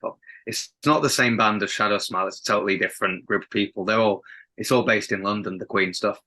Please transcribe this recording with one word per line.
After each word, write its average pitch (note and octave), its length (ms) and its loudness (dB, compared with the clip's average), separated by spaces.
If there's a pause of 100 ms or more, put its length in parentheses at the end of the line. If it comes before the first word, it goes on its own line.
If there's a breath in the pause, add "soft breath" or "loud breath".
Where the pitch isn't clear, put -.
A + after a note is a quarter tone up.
but - 140 -8 (300 loud breath)
it's - 280 -8 (120)
not D3+ 160 4
the C#3+ 80 2
same A#2+ 280 2
band G#2+ 260 2
as G2 80 -4
Shadow G#2 260 0
Smile. F#2+ 300 -2
It's - 140 -10
a - 20 -20
totally G2+ 340 0
different F#2 480 -2
group G2 180 0
of - 60 -20
people. G2+ 360 -2
They're A2 140 2
all, G#2 220 2 (360 loud breath)
it's - 140 -4
all B2 120 4
based G#2+ 280 0
in F#2+ 120 -4
London, G2 340 -4
the F2 80 -10
Queen F#2+ 280 -2
stuff. - 340 -2